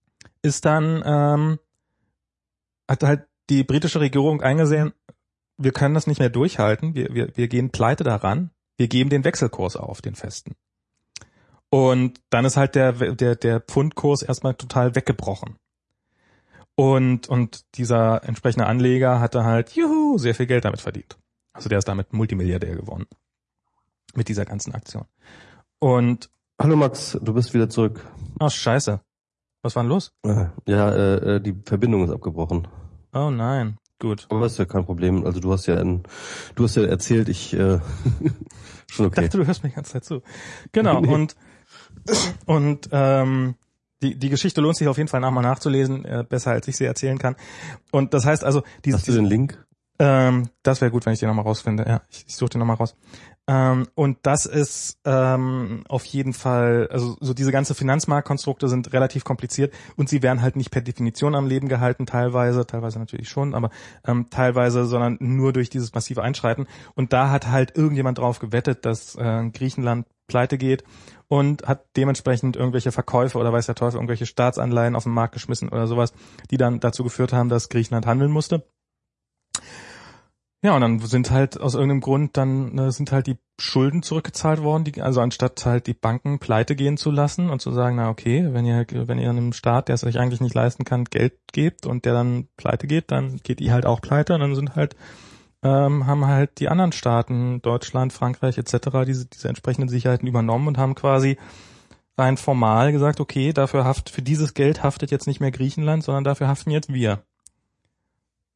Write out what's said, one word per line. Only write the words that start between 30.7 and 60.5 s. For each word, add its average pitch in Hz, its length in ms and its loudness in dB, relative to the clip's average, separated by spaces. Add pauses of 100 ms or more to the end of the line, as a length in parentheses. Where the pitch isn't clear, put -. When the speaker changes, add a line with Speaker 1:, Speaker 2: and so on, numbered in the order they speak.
Speaker 2:
äh, 98 460 2
äh, 101 40 0
die 98 140 -4 (100)
Verbindung 104 400 2
ist 85 60 -2
abgebrochen. 82 580 -4 (440)
Speaker 1:
Oh 143 180 -2
nein, 117 460 -2 (240)
gut. 107 300 -4
Speaker 2:
Aber 110 160 0
ist 113 120 -4
ja 98 60 2
kein 92 200 -2
Problem. 90 400 0
Also 90 160 -4
du 92 120 0
hast 92 140 -2
ja 87 100 2
ein, 90 260 0 (520)
du 120 100 2
hast 113 120 0
ja 110 80 4
erzählt, 107 440 0
ich, - 260 -6
äh, 95 240 2 (560)
<laughs> - 560 -20
schon 107 160 0
okay. 92 160 0
Speaker 1:
Ich 170 60 2
dachte, 196 100 0
du 165 80 2
hörst 180 160 -2
mir 139 80 -4
die - 60 -12
ganze - 160 -14
Zeit 127 120 -8
zu. 135 180 -10 (500)
Genau, 196 280 4
Speaker 2:
<laughs> - 0 -
Nee. 143 140 4
Speaker 1:
und, 151 220 0 (1120)
und, 147 460 2
ähm, 131 600 2 (480)
die, 135 140 -2
die 135 120 -2
Geschichte 151 320 0
lohnt 156 160 2
sich 151 100 0
auf 135 100 2
jeden 156 120 -2
Fall 131 120 -2
nochmal 127 220 0
nachzulesen, 135 600 0
äh, 120 240 -6
besser 127 240 -2
als 117 160 -2
ich 131 80 -6
sie - 80 -2
erzählen 131 340 -4
kann. 131 160 -2 (560)
Und 139 240 0
das 131 100 2
heißt 151 200 2
also, 139 180 2 (220)
die 139 100 2
Speaker 2:
Hast - 140 -2
du 127 40 4
Speaker 1:
die 117 60 4
Speaker 2:
den 107 80 4
Link? 113 400 0 (320)
Speaker 1:
Ähm, 127 520 4 (120)
das 135 180 2
wär 123 100 2
gut, 117 160 -2
wenn 110 60 2
ich 110 60 -2
den 110 100 0
nochmal 107 160 0
rausfinde. 110 420 -2
Ja, 117 220 0
ich, - 200 -20
ich - 80 -14
such 123 140 -2
den 120 100 -4
nochmal 117 160 2
raus. 117 200 -4 (520)
Ähm, 131 460 2
und 139 280 0
das 139 220 2
ist, - 640 -4
ähm, 131 800 0
auf 131 160 -4
jeden 135 300 -4
Fall, 120 580 2
also 123 260 -4
so 131 140 -4
diese 135 180 0
ganze 135 240 0
Finanzmarktkonstrukte 143 920 -2
sind 127 240 -2
relativ 131 320 0
kompliziert 139 480 -4 (240)
und 143 140 0
sie 143 120 0
werden 127 200 2
halt 127 140 0